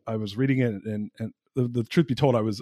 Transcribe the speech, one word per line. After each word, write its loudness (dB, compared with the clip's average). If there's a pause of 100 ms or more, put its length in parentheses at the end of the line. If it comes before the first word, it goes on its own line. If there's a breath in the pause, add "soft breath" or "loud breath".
I -4
was -6
reading 2
it, 2 (100)
and, -6
and -6 (240)
the, 0
the -2
truth 2
be 0
told, 4
I 2
was, -2